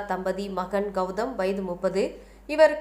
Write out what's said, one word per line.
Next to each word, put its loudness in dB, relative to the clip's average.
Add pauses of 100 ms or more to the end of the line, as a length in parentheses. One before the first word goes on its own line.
(120)
தம்பதி -2 (140)
மகன் -2
கௌதம், -2
வயது -2
முப்பது. 0 (500)
இவர் 8